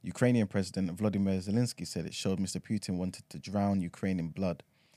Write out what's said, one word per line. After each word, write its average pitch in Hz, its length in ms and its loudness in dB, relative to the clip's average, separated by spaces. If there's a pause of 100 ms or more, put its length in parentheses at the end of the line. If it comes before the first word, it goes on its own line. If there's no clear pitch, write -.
Ukrainian 117 440 4
President 95 500 0
Volodymyr 98 460 2
Zelensky 104 440 0
said 82 200 -4
it 85 80 -10
showed 95 240 0
Mister 92 220 -2
Putin 98 360 -2
wanted 92 340 -4
to 80 80 -12
drown 101 420 0
Ukraine 90 400 -2
in 82 80 -2
blood, 90 340 -2 (340)